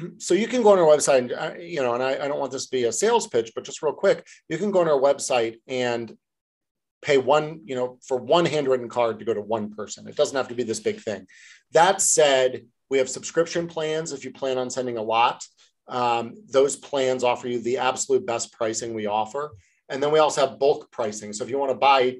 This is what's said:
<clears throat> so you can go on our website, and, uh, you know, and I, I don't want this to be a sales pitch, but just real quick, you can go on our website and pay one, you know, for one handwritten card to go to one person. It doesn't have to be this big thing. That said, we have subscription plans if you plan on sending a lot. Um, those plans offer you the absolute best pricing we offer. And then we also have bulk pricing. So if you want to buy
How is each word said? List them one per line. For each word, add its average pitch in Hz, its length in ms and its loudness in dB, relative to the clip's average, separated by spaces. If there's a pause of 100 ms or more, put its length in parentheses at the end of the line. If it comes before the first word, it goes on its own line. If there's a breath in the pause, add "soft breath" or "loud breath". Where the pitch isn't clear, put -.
<clears throat> 170 180 -14
so - 160 0
you 214 120 0
can 240 140 -2
go 208 120 8
on 190 40 6
our 175 80 4
website, 147 320 6
and, 120 160 0
uh, 160 260 -8
you 170 220 -8
know, 120 140 0
and 123 80 -2
I, 131 80 -2
I 143 160 -4
don't 147 100 -4
want 139 140 -6
this 131 160 -8
to - 40 -12
be 127 120 0
a 113 80 2
sales 214 360 0
pitch, 113 280 -2
but - 80 -8
just - 180 -14
real 151 100 -2
quick, - 320 0 (260 loud breath)
you 156 100 -6
can 208 100 -2
go 185 120 4
on 165 60 2
our 143 120 4
website 127 560 0 (120)
and 120 480 -4 (840)
pay 143 160 2
one, 151 480 2
you 135 80 -10
know, 127 240 -6 (100)
for 131 100 -2
one 151 280 2
handwritten 131 420 0
card 113 300 -2
to 107 80 -16
go 110 80 -2
to 104 80 -4
one 104 320 -4
person. 107 340 -14
It 110 80 -16
doesn't 135 220 0
have 123 120 -2
to 120 60 -10
be 123 60 -2
this 110 180 -4
big 107 200 -4
thing. 98 260 -8 (460 loud breath)
That 185 300 4
said, 131 640 2 (260)
we 135 80 2
have 127 100 0
subscription 170 580 -4
plans 156 440 -6
if 135 120 -10
you 131 80 -12
plan 131 280 -4
on 127 100 -4
sending 123 300 -4
a - 20 -4
lot. 113 420 2 (440 soft breath)
Um, 117 480 -2 (120)
those 135 280 2
plans 131 480 -2
offer 123 240 0
you 120 120 -4
the 120 200 -2
absolute 131 480 0
best 117 260 -4
pricing 113 400 -6
we 107 140 -6
offer. 110 460 -4 (360 soft breath)
And 139 120 -6
then 147 120 2
we 156 60 6
also 143 280 4
have 110 100 -12
bulk 143 320 0
pricing. 107 440 -8
So 107 100 -10
if 110 60 -8
you 131 80 -4
want 139 140 -2
to 117 60 -4
buy 131 420 4